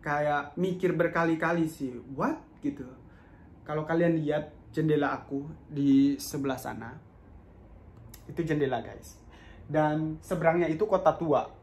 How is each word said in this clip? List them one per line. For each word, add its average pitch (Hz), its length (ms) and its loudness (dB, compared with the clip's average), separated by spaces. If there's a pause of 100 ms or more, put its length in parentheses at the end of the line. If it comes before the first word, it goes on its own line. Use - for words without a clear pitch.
kayak 147 480 0
mikir 175 400 0
berkali-kali 165 720 2
sih, 131 320 -6 (160)
"What?" 233 240 -2 (240)
gitu. 139 240 -4 (800)
Kalau 156 240 -4
kalian 165 320 2
lihat 151 320 -2 (160)
jendela 147 480 0
aku 139 320 -8 (160)
di 139 560 4
sebelah 135 400 -4
sana, 113 320 -10 (1400)
itu 143 160 -8
jendela, 135 400 0
guys. - 320 -18 (480)
Dan 156 560 0
seberangnya 165 480 2
itu 160 160 0
kota 185 320 4
tua. 147 320 0 (140)